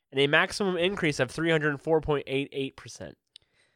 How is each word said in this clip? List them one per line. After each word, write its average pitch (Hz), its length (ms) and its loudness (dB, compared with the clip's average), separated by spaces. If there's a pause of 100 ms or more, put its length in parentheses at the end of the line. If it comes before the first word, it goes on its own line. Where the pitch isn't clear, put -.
(120)
and 135 100 -2
a 143 60 4
maximum 180 500 2
increase 175 420 0
of 127 120 0
three 165 180 -2
hundred 151 320 2
four 160 180 2
point 147 280 -2
eight 135 240 -2
eight 135 260 -6
percent. - 400 -16 (580)